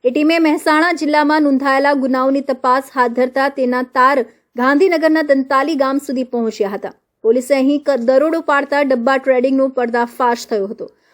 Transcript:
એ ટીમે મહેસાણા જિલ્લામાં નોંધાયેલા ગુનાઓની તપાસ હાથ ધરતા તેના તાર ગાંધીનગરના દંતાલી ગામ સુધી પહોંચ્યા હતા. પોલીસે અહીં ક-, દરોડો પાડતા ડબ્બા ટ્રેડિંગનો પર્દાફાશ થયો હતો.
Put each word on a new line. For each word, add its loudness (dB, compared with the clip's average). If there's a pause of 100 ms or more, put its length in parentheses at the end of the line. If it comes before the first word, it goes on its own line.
એ 2
ટીમે 0
મહેસાણા 0
જિલ્લામાં 0
નોંધાયેલા 2
ગુનાઓની 0
તપાસ -2 (120)
હાથ 0
ધરતા -2
તેના -2
તાર 2 (320)
ગાંધીનગરના 2
દંતાલી 0
ગામ 0
સુધી -6
પહોંચ્યા -4
હતા. -10 (300)
પોલીસે 2
અહીં 2
ક-, -2
દરોડો 0
પાડતા 0
ડબ્બા 0
ટ્રેડિંગનો 0
પર્દાફાશ -2
થયો -4
હતો. -12 (240)